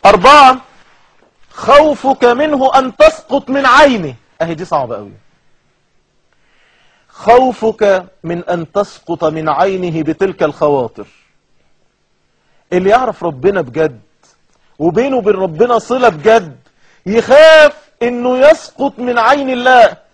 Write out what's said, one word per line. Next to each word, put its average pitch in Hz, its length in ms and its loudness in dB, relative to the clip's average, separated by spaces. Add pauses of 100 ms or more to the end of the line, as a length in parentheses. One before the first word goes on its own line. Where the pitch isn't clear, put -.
أربعة، 254 500 4 (920)
خوفك 269 720 0
منه 262 540 0
أن 262 180 -4
تسقط - 540 0
من 269 160 -2
عينه. 247 480 2 (280)
أهي 165 120 -6
دي 160 100 -12
صعبة 131 320 -6
قوي، 101 160 -16 (2000)
خوفك 220 1000 -2 (180)
من 170 200 -10
أن 170 280 -8
تسقط 175 520 -8
من 156 240 -4
عينه 175 540 -4
بتلك 165 400 -6
الخواطر. 147 640 -4 (1700)
اللي 185 180 0
يعرف 226 340 -2
ربنا 170 360 -4
بجد 135 400 -6 (760)
وبينه 214 380 -2
وبين 208 180 -2
ربنا 190 440 -2
صلة 247 300 -2
بجد، 175 480 -2 (500)
يخاف 285 800 4 (180)
إنه 247 360 -4
يسقط 277 600 0
من 247 200 -4
عين 262 320 0
الله. 247 460 2 (180)